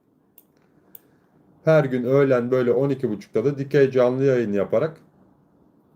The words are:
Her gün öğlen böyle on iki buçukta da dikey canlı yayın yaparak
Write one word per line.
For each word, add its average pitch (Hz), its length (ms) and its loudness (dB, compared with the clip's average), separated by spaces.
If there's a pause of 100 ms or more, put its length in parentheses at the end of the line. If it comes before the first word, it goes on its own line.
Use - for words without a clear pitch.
(1600)
Her 156 200 4
gün 127 200 -4
öğlen 131 460 2
böyle 127 220 2
on 139 180 0
iki 131 200 -4
buçukta 107 340 -6
da 139 140 -2
dikey 135 320 2
canlı 127 340 0
yayın 120 280 0
yaparak 110 480 -4 (960)